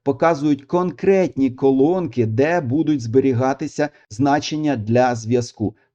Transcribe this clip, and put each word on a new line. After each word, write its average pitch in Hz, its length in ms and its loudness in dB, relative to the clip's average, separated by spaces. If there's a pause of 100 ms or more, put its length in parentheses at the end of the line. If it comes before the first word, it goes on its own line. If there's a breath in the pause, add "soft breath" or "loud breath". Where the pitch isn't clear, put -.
показують 147 640 0
конкретні 180 880 0
колонки, 135 760 2
де 143 340 0
будуть 147 400 0
зберігатися 131 880 0 (220 soft breath)
значення 143 640 -2
для 120 380 0
зв'язку. 113 640 -4 (180 soft breath)